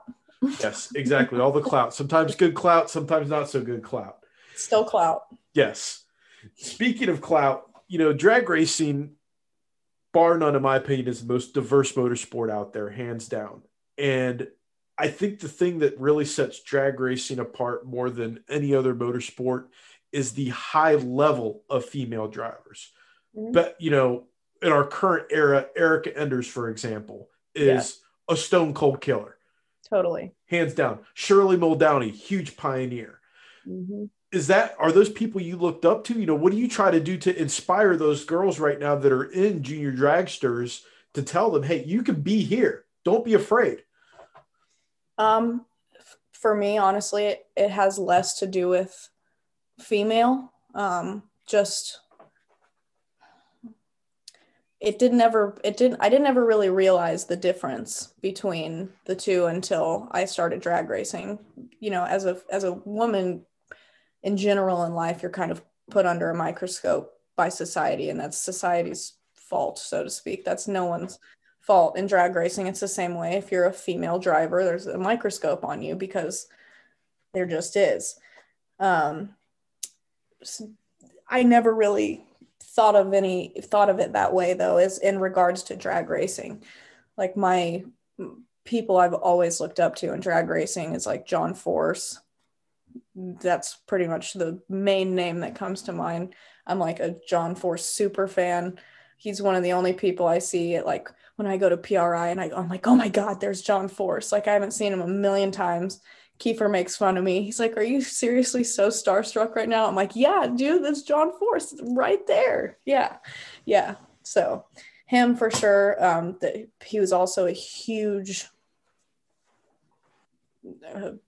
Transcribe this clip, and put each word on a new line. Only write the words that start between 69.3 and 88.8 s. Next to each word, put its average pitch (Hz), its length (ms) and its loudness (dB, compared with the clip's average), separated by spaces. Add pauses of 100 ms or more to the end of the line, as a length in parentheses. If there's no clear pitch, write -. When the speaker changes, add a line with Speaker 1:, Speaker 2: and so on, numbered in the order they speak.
Speaker 1:
fault, - 440 -6
so - 260 -6
to 147 60 -12
speak. - 340 -10
That's 180 240 -6
no 190 180 -2
one's 175 320 -8 (420)
fault 180 380 4
in 190 80 -4
drag 185 280 2
racing. 180 320 -2
It's 190 140 -8
the 202 80 -4
same 180 260 -4
way 170 200 -4
if 196 180 -6
you're 180 140 4
a 190 60 2
female 170 460 -4
driver, 175 460 2
there's 180 220 -2
a 170 100 -8
microscope 190 640 -2
on 143 200 -6
you 156 120 -8
because 190 520 -8 (880)
there 185 120 -2
just 170 300 -6
is. 175 420 0 (600)
Um, 170 520 0 (1080)
s-, - 220 -16 (640)
I 254 140 2
never 233 320 8
really 208 500 2 (380)
thought 214 340 4
of 196 160 4
any, 185 500 0
thought 208 280 4
of 185 100 2
it - 120 -4
that 101 200 2
way, 180 220 2
though, 180 240 2
is 190 200 2
in 196 200 0
regards 185 460 2
to 190 120 -12
drag 180 340 -4
racing. 190 520 -6 (540)
Like, 190 200 -4
my 180 480 0 (800)
people 226 320 -2